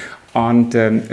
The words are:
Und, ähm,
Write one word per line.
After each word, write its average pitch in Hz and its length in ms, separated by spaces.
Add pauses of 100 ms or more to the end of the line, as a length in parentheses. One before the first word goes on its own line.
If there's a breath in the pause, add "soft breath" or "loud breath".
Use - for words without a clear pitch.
(340 loud breath)
Und, 117 400
ähm, 110 400